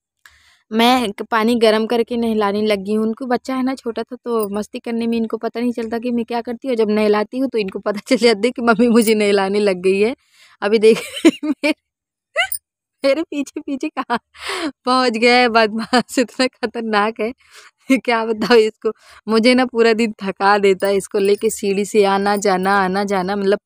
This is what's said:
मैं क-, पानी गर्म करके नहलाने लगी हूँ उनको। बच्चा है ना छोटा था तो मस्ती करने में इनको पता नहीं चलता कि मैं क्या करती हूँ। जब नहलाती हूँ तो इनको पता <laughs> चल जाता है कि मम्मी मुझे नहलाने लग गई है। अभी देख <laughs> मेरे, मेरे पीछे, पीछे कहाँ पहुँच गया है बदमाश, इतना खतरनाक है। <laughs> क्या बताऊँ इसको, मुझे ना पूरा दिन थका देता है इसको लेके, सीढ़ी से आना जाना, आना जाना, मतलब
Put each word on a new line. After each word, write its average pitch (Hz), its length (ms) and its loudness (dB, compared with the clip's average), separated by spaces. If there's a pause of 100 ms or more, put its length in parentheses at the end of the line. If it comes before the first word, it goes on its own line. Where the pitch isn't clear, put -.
(720)
मैं 233 420 2
क-, - 100 -10
पानी 226 340 0
गर्म 220 300 2
करके 233 300 -2
नहलाने 214 460 -2
लगी 208 320 -2
हूँ 220 120 0
उनको। 226 200 -6
बच्चा 247 280 -4
है 262 80 -4
ना 262 120 -2
छोटा 226 280 -8
था 247 140 -14
तो 226 320 -4
मस्ती 208 300 -8
करने 233 280 -6
में 233 100 -2
इनको 226 200 -4
पता 233 240 -6
नहीं 240 120 -2
चलता 226 260 -6
कि 240 120 -6
मैं 233 140 -2
क्या 233 160 -6
करती 240 280 -10
हूँ। 247 80 -2
जब 214 140 0
नहलाती 214 480 0
हूँ 269 100 -2
तो 233 100 -4
इनको 202 220 -4
पता 202 200 -4
<laughs> - 80 -12
चल 262 80 2
जाता 220 300 2
है 254 40 0
कि 247 120 -8
मम्मी 233 260 2
मुझे 226 260 4
नहलाने 202 460 2
लग 196 220 0
गई 190 180 2
है। 233 140 0 (480)
अभी 208 160 2
देख 220 240 6 (220)
<laughs> - 200 2
मेरे, 302 300 -2 (1300)
मेरे 277 180 2
पीछे, 294 380 -8
पीछे 294 300 -6
कहाँ - 280 -4 (640)
पहुँच 254 280 2
गया 240 240 2
है 247 120 4
बदमाश, 220 720 0
इतना 254 300 0
खतरनाक 220 720 -4
है। 220 120 -4 (560)
<laughs> 262 160 2
क्या 226 220 0
बताऊँ 226 340 2
इसको, 220 320 -2 (340)
मुझे 220 280 4
ना 254 120 2
पूरा 233 260 2
दिन 220 200 0 (100)
थका 196 360 0
देता 196 280 2
है 202 100 0
इसको 196 220 -4
लेके, 202 320 0
सीढ़ी 202 340 -2
से 202 220 2
आना 196 320 2
जाना, 190 400 0
आना 190 260 0
जाना, 196 320 -2
मतलब 202 280 0